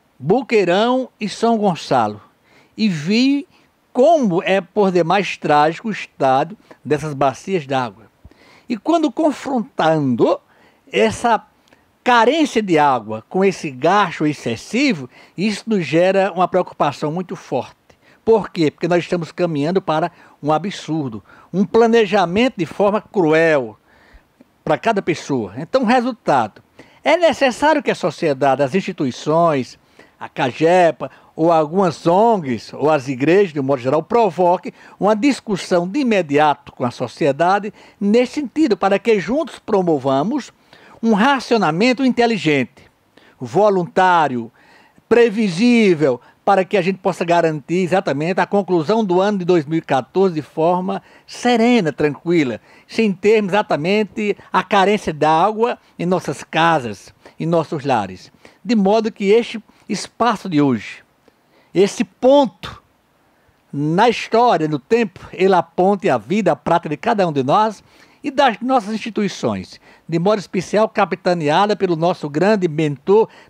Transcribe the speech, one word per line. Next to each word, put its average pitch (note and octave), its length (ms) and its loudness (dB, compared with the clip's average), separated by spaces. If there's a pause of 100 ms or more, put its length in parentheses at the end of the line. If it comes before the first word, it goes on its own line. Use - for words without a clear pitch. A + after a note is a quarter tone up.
(200)
Boqueirão A3 880 0 (100)
e G#3+ 80 -6
São A3+ 300 0
Gonçalo, B2+ 640 -2 (560)
e A3 100 0
vi A3 600 0 (440)
como B3+ 520 2
é F#3+ 180 0
por F#3+ 300 0
demais F3 460 0
trágico D#3 500 2
o G#3+ 40 -4
estado D3+ 640 -2 (300)
dessas D3 300 -4
bacias C#3+ 500 -2
d'água. B2 380 -6 (640)
E A#3+ 80 -6
quando D#4 340 0
confrontando F#3 1300 0 (520)
essa A3 520 0 (600)
carência B3 580 2
de F3+ 160 0
água A#2 500 0
com F#3+ 160 -2
esse E3+ 280 -2
gasto D#3+ 560 0
excessivo, D3+ 800 -4 (260)
isso G3+ 300 -4
nos G#3 180 0
gera F#3 480 2
uma F3 160 0
preocupação D#3+ 640 -2
muito F3+ 240 -8
forte. - 460 -8 (440)
Por A3 240 2
quê? D#3+ 220 0
Porque - 160 -6
nós E3+ 160 0
estamos F3 300 -6
caminhando E3 480 -2
para D#3+ 280 -2 (320)
um C#3+ 80 -2
absurdo, D3+ 720 -4 (300)
um F#3 140 0
planejamento A3 920 2
de E3+ 100 -4
forma G3 360 0
cruel D#3 760 0 (840)
para D#3 140 0
cada G#3+ 240 -2
pessoa. B2+ 560 -4
Então, G#3 260 -2
resultado: G#3+ 800 0 (400)
é D4 140 2
necessário C#4+ 640 2
que A#3 80 -2
a E3+ 40 -4
sociedade, C#3+ 680 0
as C3 100 -2
instituições, D#3+ 1040 -2 (400)
a A#2 120 -16
cagepa D#3 800 0 (240)
ou D#3+ 160 2
algumas E3 560 0
ongs F3 640 0
ou C3+ 160 0
as C#3+ 200 0
igrejas, D#3+ 420 2
de D3 80 -6
um C3+ 40 -4
modo C3+ 180 -2
geral, C3+ 200 0
provoque F3+ 720 0 (240)
uma G#3 200 0
discussão G3+ 680 -2
de G3 140 -4
imediato D3+ 720 0
com - 140 -6
a A#2+ 60 -4
sociedade E3+ 800 -2 (260)
nesse A3+ 360 0
sentido, D4 420 -2
para G3 200 0
que G#3+ 220 0
juntos A#3+ 400 -4
promovamos E3+ 920 0 (520)
um A3+ 120 2
racionamento A3+ 920 0
inteligente, E3+ 840 0 (480)
voluntário, E3 1120 0 (600)
previsível, G#3 1120 2 (240)
para F#3+ 200 2
que - 100 -2
a G3 60 2
gente F#3 160 -2
possa F#3+ 260 -4
garantir E3 540 0
exatamente F3 640 -2
a F3+ 40 -2
conclusão F#3 560 0
do F#3 200 0
ano G3+ 160 0
de F3+ 80 -6
dois E3+ 200 2
mil D#3+ 140 -2
e - 20 -2
quatorze E3 540 -2
de D3+ 60 -4
forma F3+ 600 -2 (240)
serena, A#3 680 0
tranquila, D3+ 640 0 (260)
sem A3 280 0
termos G#3 400 0
exatamente G3+ 840 -2 (160)
a F#3 100 0
carência G3 520 0
d'água F#3+ 640 0 (180)
em E3+ 80 -6
nossas E3+ 380 -4
casas, D#3 720 -2 (260)
em D#3+ 60 -6
nossos D#3+ 400 -2
lares. G2+ 440 -4 (320)
De A#3 140 -2
modo G#3+ 340 2
que G3 200 -4
este G#3+ 340 0 (240)
espaço G#3+ 640 -4
de D3 120 2
hoje, B2+ 400 -2 (720)
esse G3 300 0
ponto - 800 0 (880)
na D#3+ 380 0
história, A3 580 0
no D3+ 120 -4
tempo, A3+ 520 -2
ele F#3+ 240 2
aponte F#3 540 0
a C3 80 2
vida, E3+ 340 -2
a C#3+ 60 -2
prática E3+ 320 -2
de D3 80 -6
cada G#3+ 280 0
um E3+ 60 -2
de C#3+ 100 -2
nós G3+ 400 0 (400)
e - 80 -8
das C4 300 0
nossas A#3 340 -2
instituições, F#3+ 840 -6 (300)
de E3 100 -2
modo G3+ 200 2
especial G3 500 -2
capitaneada F3+ 840 0
pelo F3+ 220 -2
nosso E3 340 -2
grande F3+ 380 0
mentor D#3+ 640 0 (200)